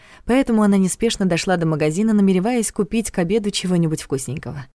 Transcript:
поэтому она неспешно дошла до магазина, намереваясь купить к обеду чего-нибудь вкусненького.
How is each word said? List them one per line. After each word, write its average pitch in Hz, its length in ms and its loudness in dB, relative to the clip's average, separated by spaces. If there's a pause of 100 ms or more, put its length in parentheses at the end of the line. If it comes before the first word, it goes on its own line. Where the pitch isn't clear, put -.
(260)
поэтому 240 360 2
она 202 140 4
неспешно 190 500 0
дошла 175 300 0
до 170 80 -2
магазина, 160 480 0
намереваясь 202 600 2
купить 220 400 -4
к - 80 -4
обеду 202 320 -2
чего-нибудь 170 500 0
вкусненького. 135 640 -8 (100)